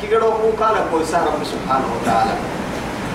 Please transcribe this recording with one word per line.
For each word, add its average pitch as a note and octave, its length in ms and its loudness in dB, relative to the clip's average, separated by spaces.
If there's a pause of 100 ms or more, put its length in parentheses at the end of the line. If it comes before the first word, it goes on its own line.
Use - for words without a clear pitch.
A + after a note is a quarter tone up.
كي G#3 140 0
قدروا A3+ 180 4
هو A3 260 2
كان A3 160 2 (160)
كويس - 220 0
رب - 300 0
سبحانه - 420 -2 (100)
وتعالى. - 360 2 (840)